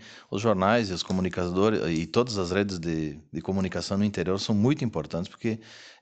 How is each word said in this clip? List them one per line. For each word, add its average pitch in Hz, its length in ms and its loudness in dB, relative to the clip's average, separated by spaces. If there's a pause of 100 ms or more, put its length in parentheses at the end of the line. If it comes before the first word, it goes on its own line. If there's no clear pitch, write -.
(300)
os 101 100 -2
jornais 104 500 4
e - 20 -2
os 85 100 -2
comunicadores, 92 840 0
e 82 180 0
todas 117 320 0
as 90 140 -2
redes 98 260 0
de, 80 400 -2 (140)
de 82 80 -6
comunicação 95 580 -2
no 104 60 4
interior 95 340 0
são 107 160 0
muito 127 300 2
importantes, 85 440 -4
porque 110 300 -4 (440)